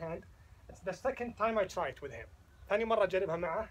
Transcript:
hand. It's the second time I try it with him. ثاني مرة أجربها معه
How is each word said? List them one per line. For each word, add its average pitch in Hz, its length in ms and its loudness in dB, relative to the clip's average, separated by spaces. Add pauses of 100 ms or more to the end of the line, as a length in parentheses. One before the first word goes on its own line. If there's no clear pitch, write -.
hand. 165 180 -6 (480)
It's - 200 -18
the 180 40 -2
second 240 360 -2 (120)
time 220 160 4
I 196 80 4
try 175 240 -2
it - 120 -10
with 143 120 -8
him. 117 140 -12 (420)
ثاني 214 160 4
مرة 220 180 6
أجربها 180 320 2
معه 175 360 -2